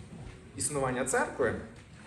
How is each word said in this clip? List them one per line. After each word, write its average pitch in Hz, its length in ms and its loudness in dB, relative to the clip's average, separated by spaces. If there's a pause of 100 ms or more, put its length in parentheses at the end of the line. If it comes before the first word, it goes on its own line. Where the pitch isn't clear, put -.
(580)
існування 135 480 2
церкви, 151 480 4 (540)